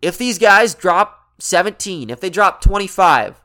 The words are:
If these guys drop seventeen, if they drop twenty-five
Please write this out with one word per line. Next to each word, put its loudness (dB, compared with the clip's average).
If -6
these -6
guys 4
drop -2
seventeen, -4
if -12
they -6
drop 0
twenty-five 0